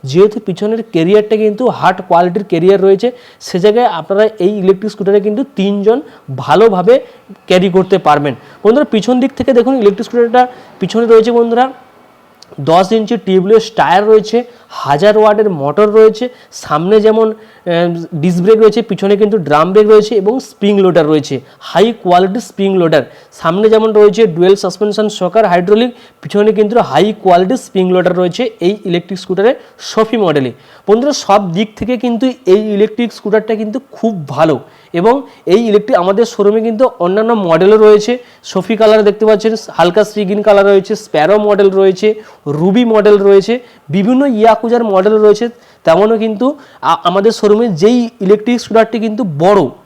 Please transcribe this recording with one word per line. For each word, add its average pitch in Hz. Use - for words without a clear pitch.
যেহেতু 202
পিছনের 214
ক্যারিয়ারটা 208
কিন্তু 214
হার্ড 180
কোয়ালিটির 180
ক্যারিয়ার 185
রয়েছে, 196
সে 185
জায়গায় 214
আপনারা 196
এই 202
ইলেকট্রিক 196
স্কুটারে 202
কিন্তু 214
তিনজন 202
ভালোভাবে 185
ক্যারি 185
করতে 185
পারবেন। 147
বন্ধুরা 247
পিছন 226
দিক 269
থেকে 262
দেখুন 240
ইলেকট্রিক 202
স্কুটারটা 240
পিছনে 220
রয়েছে 226
বন্ধুরা 233
দশ 175
ইঞ্চি 226
টিউবলেস 190
টায়ার 175
রয়েছে, 214
হাজার 170
ওয়াটের 214
মোটর 151
রয়েছে, 220
সামনে 175
যেমন, 220
আহ, 170
ডিস্ক 170
ব্রেক 214
রয়েছে, 214
পিছনে 202
কিন্তু 214
ড্রাম 151
ব্রেক 214
রয়েছে 214
এবং 214
স্প্রিং 202
লোডার 175
রয়েছে। 143
হাই 214
কোয়ালিটি 185
স্প্রিং 196
লোডার, 160
সামনে 190
যেমন 220
রয়েছে 208
ডুয়েল 185
সাসপেনশন 208
শকার 208
হাইড্রোলিক, 202
পিছনে 208
কিন্তু 214
হাই 170
কোয়ালিটি 190
স্প্রিং 185
লোডার 180
রয়েছে 180
এই 202
ইলেকট্রিক 185
স্কুটারে 196
সফি 220
মডেলে। 147
বন্ধুরা 240
সব 196
দিক 214
থেকে 240
কিন্তু 233
এই 214
ইলেকট্রিক 214
স্কুটারটা 214
কিন্তু 214
খুব 190
ভালো। 143
এবং 226
এই 190
ইলেকট্রিক 208
আমাদের 196
শোরুমে 214
কিন্তু 226
অন্যান্য 202
মডেলও 190
রয়েছে, 214
সফি 190
কালার 214
দেখতে 208
পাচ্ছেন, 214
হালকা 175
সি 208
গ্রিন 208
কালার 202
রয়েছে, 196
স্প্যারো 180
মডেল 202
রয়েছে, 190
রুবি 190
মডেল 208
রয়েছে, 196
বিভিন্ন 202
ইয়াকুজার 226
মডেল 202
রয়েছে। 214
তেমনও 202
কিন্তু 226
আ-, 160
আমাদের 196
শোরুমে 214
যেই 233
ইলেকট্রিক 214
স্কুটারটি 226
কিন্তু 214
বড় 196